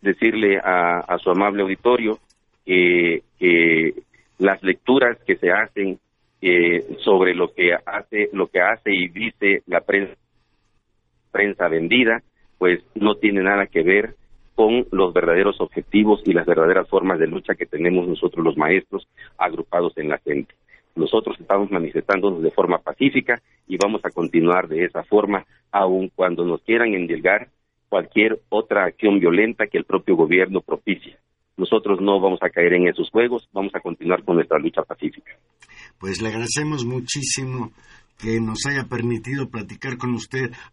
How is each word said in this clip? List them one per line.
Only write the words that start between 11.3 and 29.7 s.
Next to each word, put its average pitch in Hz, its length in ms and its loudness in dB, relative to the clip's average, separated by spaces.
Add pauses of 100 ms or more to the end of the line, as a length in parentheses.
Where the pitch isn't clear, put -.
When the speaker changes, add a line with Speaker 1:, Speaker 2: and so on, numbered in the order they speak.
Speaker 1:
prensa 98 380 0
vendida, 110 540 0 (360)
pues 90 220 2 (140)
no 104 200 0
tiene 101 280 0
nada 98 240 2
que 85 160 -2
ver 101 340 0 (400)
con 117 340 2
los 95 240 0
verdaderos 87 460 2
objetivos 104 640 0
y 92 80 2
las 87 120 2
verdaderas 85 440 2
formas 92 300 0
de 78 80 2
lucha 90 280 -4
que 87 100 -8
tenemos 87 440 0
nosotros 85 360 -2
los 80 120 2
maestros 82 500 -2 (320)
agrupados 87 580 -4
en 76 120 -6
la 73 100 -4
gente. 71 360 -6 (400)
Nosotros - 460 -2
estamos 98 300 -2
manifestándonos 87 720 -2
de 80 80 2
forma 87 280 0
pacífica 123 600 -2 (280)
y 95 80 -8
vamos 101 280 -2
a 87 60 -4
continuar 85 580 0
de 80 160 -2
esa 85 200 -6
forma, 101 420 0 (240)
aun 95 440 0
cuando 90 300 0
nos 85 180 -4
quieran 113 300 0
endilgar 90 560 -2 (400)
cualquier 104 600 0
otra 101 360 0
acción 101 360 0
violenta 101 460 2
que 95 120 -4